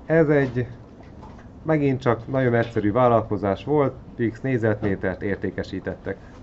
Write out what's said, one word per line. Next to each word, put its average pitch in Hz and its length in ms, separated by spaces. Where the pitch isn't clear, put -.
Ez 160 240
egy 127 380
megint 143 380
csak 117 260
nagyon 131 260
egyszerű 113 380
vállalkozás 107 720
volt, 139 300
x 117 100
négyzetmétert 104 800
értékesítettek 95 960